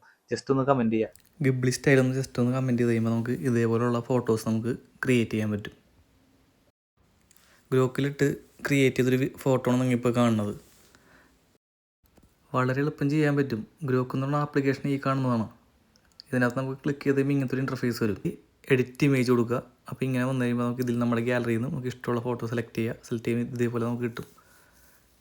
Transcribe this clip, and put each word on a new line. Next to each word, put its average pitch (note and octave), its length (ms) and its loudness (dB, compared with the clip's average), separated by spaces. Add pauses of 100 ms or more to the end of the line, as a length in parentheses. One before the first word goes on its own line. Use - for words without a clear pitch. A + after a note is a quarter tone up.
(320)
just A2+ 180 -6
ഒന്ന് C3+ 120 2
കമന്റ് B2 340 2
ചെയ്യുക. - 520 -2
Ghibli B2+ 220 2
style C3 300 4
ഒന്ന് C3 200 2
just C3 200 -6
ഒന്ന് B2 120 2
കമന്റ് C3 280 0
ചെയ്ത് A#2+ 100 2
കഴിയുമ്പോ A2+ 200 0
നമുക്ക് A2+ 200 -2
ഇതേപോലുള്ള A#2+ 680 0
ഫോട്ടോസ് A#2 480 0
നമുക്ക് A2 300 -2 (260)
ക്രിയേറ്റ് A#2+ 260 2
ചെയ്യാൻ G#2+ 200 -2
പറ്റും. G#2 220 -6 (2000)
Grok-ലിട്ട് C#3 720 0 (180)
ക്രിയേറ്റ് C3+ 300 4
ചെയ്തൊരു B2+ 200 2
വി-, B2+ 200 -2
ഫോട്ടോ B2+ 340 2
ആണ് B2 100 4
നിങ്ങളിപ്പോ B2 300 2
കാണുന്നത്. A2+ 460 2 (2000)
വളരെ B2+ 260 0
എളുപ്പം D3 300 0
ചെയ്യാൻ D3 260 2
പറ്റും. B2 300 -2 (180)
Grok B2+ 300 0
എന്ന് C3+ 80 -2
പറഞ്ഞ C#3+ 140 -2
ആപ്ലിക്കേഷൻ C#3+ 540 0
ഈ C#3 160 -2
കാണുന്നതാണ്. B2+ 420 0 (840)
ഇതിനകത്ത് B2 260 0
നമുക്ക് C3+ 260 -6
ക്ലിക്ക് C#3+ 160 -2
ചെയ്ത് C#3 160 2
കഴിയുമ്പോ C#3 160 2
ഇങ്ങനത്തെ C#3 220 0
ഒരു B2+ 60 -2
ഇന്റർഫേസ് B2 420 -2
വരും. G#2 140 0 (100)
ഈ F3+ 100 -4 (340)
എഡിറ്റ് B2+ 340 2
ഇമേജ് C3 260 2
കൊടുക്കുക. A#2+ 320 2 (260)
അപ്പൊ - 160 -6
ഇങ്ങനെ B2+ 200 -2
വന്നു B2+ 200 -2
കഴിയുമ്പോ A#2+ 200 0
നമുക്ക് B2 180 -4
ഇതിൽ A#2+ 160 -2
നമ്മുടെ A#2+ 220 0
ഗാലറിയിൽ A#2 380 0
നിന്ന് B2 120 -4
നമുക്ക് C3+ 160 -6
ഇഷ്ടമുള്ള A#2+ 340 -4
ഫോട്ടോ A#2+ 260 -4
സെലക്ട് A#2 320 -6
ചെയ്യുക. A2+ 160 -2 (100)
സെലക്ട് A#2 200 -6
ചെയ്യുമ്പോൾ A#2+ 300 -2
ഇതേപോലെ A#2+ 320 -2
നമുക്ക് A#2+ 160 -4
കിട്ടും. A2+ 220 -6 (960)